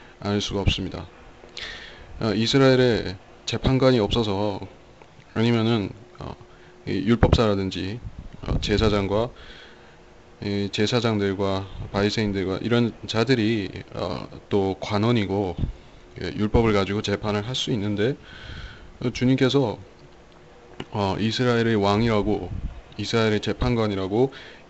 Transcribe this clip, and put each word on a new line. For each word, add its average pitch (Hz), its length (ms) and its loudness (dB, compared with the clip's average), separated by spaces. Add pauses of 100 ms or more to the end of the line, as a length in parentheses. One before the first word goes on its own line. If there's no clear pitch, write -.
(200)
않을 101 200 0
수가 98 200 -4
없습니다. 92 460 -4 (1120)
어, 110 120 0
이스라엘에 120 840 4 (280)
재판관이 131 540 2
없어서 101 600 0 (760)
아니면은, 113 560 2 (300)
어, - 140 -10 (520)
이 98 60 -4
율법사라든지, 101 1080 2 (460)
어, 139 140 -2
제사장과, 104 720 2 (1120)
이 101 280 -2
제사장들과 101 960 0 (260)
바리새인들과 101 680 0
이런 117 320 2 (140)
자들이, 113 640 0 (240)
어, 92 340 -6 (220)
또 95 300 2
관원이고, 104 760 0 (640)
예, 78 60 -6
율법을 107 480 2
가지고 101 260 0
재판을 101 460 -2
할 127 80 -6
수 - 180 -4
있는데, 104 440 0 (840)
어, 120 100 -2
주님께서, 127 680 2 (1120)
어, 98 280 0
이스라엘의 113 580 2
왕이라고, 101 760 2 (480)
이스라엘의 107 420 2
재판관이라고 107 920 0 (380)